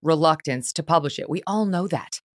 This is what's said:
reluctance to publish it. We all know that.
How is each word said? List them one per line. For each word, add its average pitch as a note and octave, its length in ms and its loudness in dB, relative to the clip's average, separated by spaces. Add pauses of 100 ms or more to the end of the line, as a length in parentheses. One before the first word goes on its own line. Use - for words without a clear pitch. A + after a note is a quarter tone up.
reluctance D3+ 720 2
to D#3 100 -6
publish D#3 340 2
it. - 100 -8
We F#3 160 -4
all G#3 220 0
know F#3 220 -2
that. - 320 -6 (180)